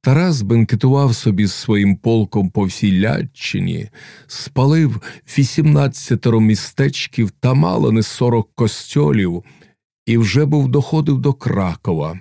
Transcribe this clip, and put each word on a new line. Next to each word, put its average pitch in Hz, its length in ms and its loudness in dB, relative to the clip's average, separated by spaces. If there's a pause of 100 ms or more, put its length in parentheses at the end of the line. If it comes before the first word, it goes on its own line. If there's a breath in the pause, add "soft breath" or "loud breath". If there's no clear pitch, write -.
Тарас 151 400 2
бенкетував 117 720 2
собі 104 300 0
з 92 80 -2
своїм 101 420 0
полком 107 540 0
по 104 140 -2
всій 95 380 0
Лятчині, 90 880 -4 (380 loud breath)
спалив 139 760 0 (360 loud breath)
вісімнадцятеро 139 1000 2
містечків 110 920 0
та 127 220 0
мало 143 380 2
не 110 120 2
сорок 120 520 -2
костьолів, 107 880 -2 (600 soft breath)
і 113 120 0
вже 117 280 2
був 143 220 0
доходив 143 500 0
до 135 160 0
Кракова. 87 880 -4